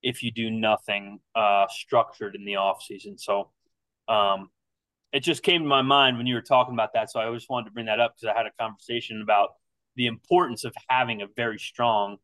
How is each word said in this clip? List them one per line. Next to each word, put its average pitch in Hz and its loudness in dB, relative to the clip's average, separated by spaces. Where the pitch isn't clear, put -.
if 135 -4
you 117 -4
do 113 -6
nothing, 104 -2
uh, 101 4
structured - -2
in 101 -14
the 101 -4
off 98 0
season. 98 -16
So, 101 -4
um, 98 0
it 143 -2
just 151 0
came 175 4
to 151 -2
my 139 4
mind 131 4
when 120 -4
you 123 0
were 117 -2
talking 123 2
about 110 -2
that. 110 0
So 120 -4
I 113 -2
just 117 -12
wanted 120 -4
to 104 -20
bring 113 -8
that 110 0
up 117 2
'cause - -14
I 104 0
had 113 0
a - -12
conversation 113 -8
about 104 2
the 123 -2
importance 127 0
of 113 -10
having 120 0
a 101 -10
very 110 -4
strong 104 0